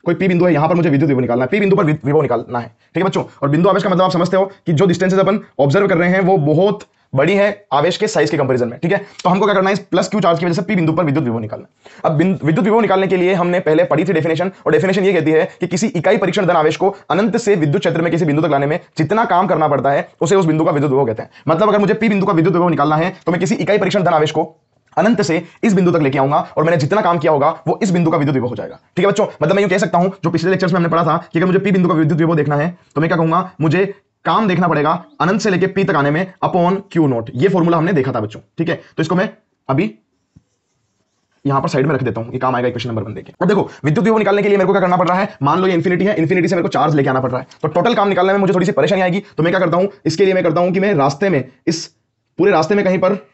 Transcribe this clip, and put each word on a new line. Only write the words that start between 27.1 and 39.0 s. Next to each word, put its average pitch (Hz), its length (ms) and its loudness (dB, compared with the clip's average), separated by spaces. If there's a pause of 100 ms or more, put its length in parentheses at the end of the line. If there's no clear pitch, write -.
किया 156 140 0
होगा 143 180 2 (180)
वो - 140 -2
इस 196 80 0
बिंदु 170 200 0
का 170 60 0
विद्युत 143 180 0
विभव 123 140 -2
हो 117 80 -8
जाएगा, - 220 -12 (180)
ठीक 185 80 0
है 196 60 4
बच्चों। 196 160 0 (160)
मतलब 175 140 0
मैं 202 60 2
यूं 202 80 0
कह 190 80 0
सकता - 200 0
हूं, 185 100 2 (160)
जो 165 60 0
पिछले 170 200 -2
lectures 180 220 0
में 185 60 0
हमने 170 100 0
पढ़ा 160 160 0
था 156 120 0 (160)
कि 165 60 -2
अगर 180 80 2
मुझे 185 120 2
पी 190 140 0
बिंदु 180 160 2
का 180 60 0
विद्युत 156 260 0
विभव 165 160 2
देखना 147 200 0
है 165 200 -2 (180)
तो 143 60 -2
मैं 160 80 0
क्या 180 80 0
कहूंगा, 165 340 0 (100)
मुझे 165 240 2 (400)
काम 190 240 0
देखना 175 200 0
पड़ेगा 151 240 0 (280)
अनंत 190 200 0
से 220 100 0
लेके 185 160 0
पी 185 180 -2
तक 185 100 0
आने 143 160 2
में 180 220 -4 (120)
upon 175 320 0 (160)
Q 160 140 2
naught। 117 280 -2
ये 143 140 0
formula 170 280 2
हमने 165 160 0
देखा 135 200 -2
था 117 80 -4
बच्चों, 104 200 -10 (180)
ठीक 160 100 -2
है। 170 60 -2
तो - 280 -8